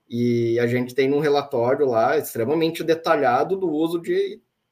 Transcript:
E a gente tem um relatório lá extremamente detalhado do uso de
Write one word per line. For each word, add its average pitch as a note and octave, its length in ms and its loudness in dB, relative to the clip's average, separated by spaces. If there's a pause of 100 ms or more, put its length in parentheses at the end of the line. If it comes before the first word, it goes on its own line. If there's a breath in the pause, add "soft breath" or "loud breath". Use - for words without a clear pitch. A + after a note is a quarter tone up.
E A#2+ 520 0
a A#2+ 80 2
gente B2 260 -2
tem C3+ 180 2
um D3 80 2
relatório C#3 680 0
lá B2 300 2
extremamente D#3+ 680 -2
detalhado D#3 760 0
do F#3 140 -2
uso E3 280 -2
de F3+ 400 -4 (320)